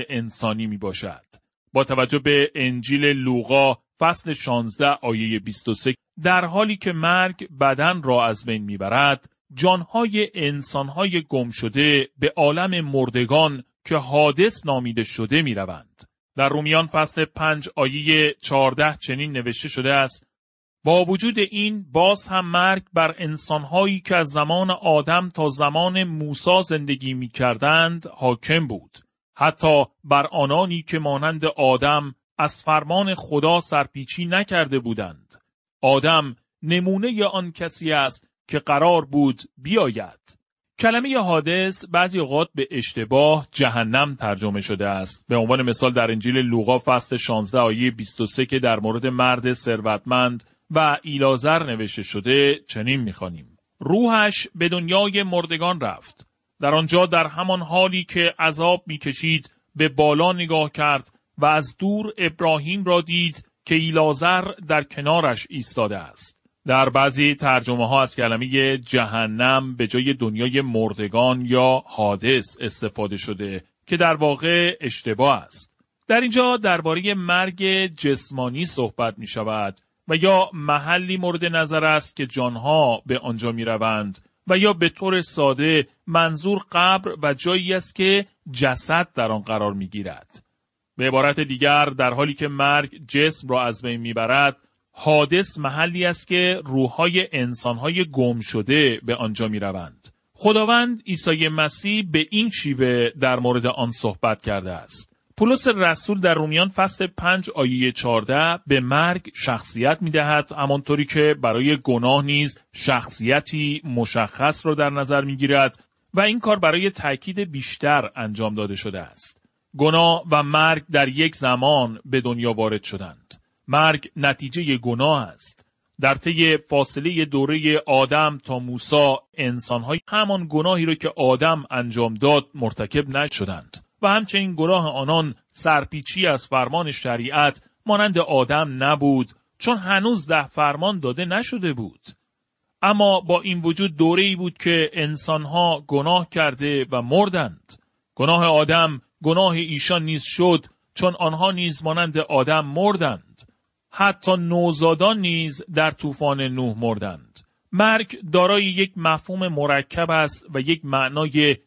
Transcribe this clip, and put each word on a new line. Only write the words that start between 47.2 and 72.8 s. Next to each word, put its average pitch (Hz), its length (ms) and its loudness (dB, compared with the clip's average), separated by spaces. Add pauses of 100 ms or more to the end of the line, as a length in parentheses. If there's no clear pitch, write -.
آیه 117 300 2
بیست 110 300 -10
و 113 60 2
سه 131 200 -2
که 135 120 -2
در 117 220 2
مورد 113 260 -2
مرد 127 460 0
ثروتمند 120 920 -2 (260)
و 156 320 2
ایلازر 139 600 2
نوشته 110 400 -6
شده 143 640 0
چنین 120 320 -4
می‌خوانیم: 90 580 -10 (200)
«روحش 208 760 0
به 170 140 -2
دنیای 190 540 0
مردگان 170 580 -2
رفت. - 460 -10 (340)
در 143 140 2
آنجا 165 320 4
در 165 200 2
همان 180 340 -4
حالی 180 440 0
که 170 340 0
عذاب 165 480 0
می‌کشید 151 640 -4 (240)
به 156 120 2
بالا 151 440 4
نگاه 160 400 -2
کرد 147 360 -2 (300)
و 147 80 4
از 151 300 2
دور 208 420 -2
ابراهیم 165 640 -2
را 175 160 4
دید 170 480 -4 (160)
که 165 100 0
ایلازر 160 680 2 (260)
در 151 140 2
کنارش 143 680 -2
ایستاده 110 480 -4
است.» - 440 -18 (240)
در 135 220 4
بعضی 139 460 2
ترجمه‌ها 123 680 2
از 127 140 -2
کلمه 131 600 0
جهنم 120 1000 0
به 120 100 -2
جای 127 280 0
دنیای 123 460 -2
مردگان 113 880 0
یا 127 400 4
حادث 107 760 0
استفاده 104 560 -6